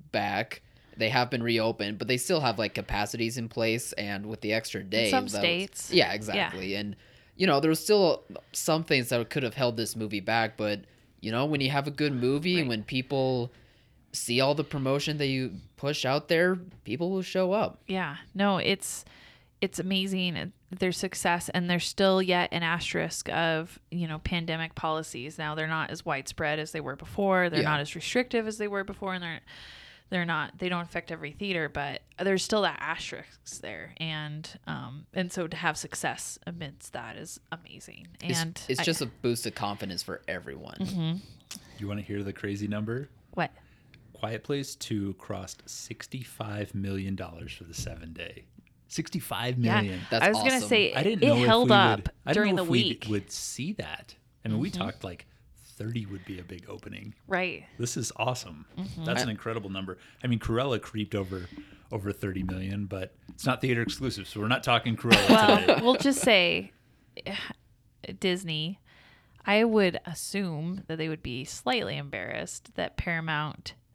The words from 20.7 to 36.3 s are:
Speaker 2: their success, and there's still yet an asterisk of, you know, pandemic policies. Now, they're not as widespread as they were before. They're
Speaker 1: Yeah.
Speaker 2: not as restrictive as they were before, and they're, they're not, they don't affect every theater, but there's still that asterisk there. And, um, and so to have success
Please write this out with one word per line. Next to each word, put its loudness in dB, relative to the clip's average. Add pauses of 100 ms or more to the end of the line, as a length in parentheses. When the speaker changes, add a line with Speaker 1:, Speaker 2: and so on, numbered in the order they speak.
Speaker 2:
their 2
success, -2
and 0
there's 2
still 4
yet 2
an -2
asterisk -2
of, 0 (140)
you -2
know, -6
pandemic -4
policies. -4
Now, -4
they're -2
not -2
as -10
widespread -2
as -6
they -4
were -6
before. 2
They're 2
Speaker 1:
Yeah. 2
Speaker 2:
not 2
as -4
restrictive 0
as -8
they -2
were -2
before, -6
and -6
they're, -8 (680)
they're 2
not, -2
they -2
don't 0
affect -6
every -8
theater, -2
but -6 (160)
there's 2
still 2
that 0
asterisk -8
there. -10
And, -8 (160)
um, -10
and -2
so -2
to -8
have 0
success -6 (120)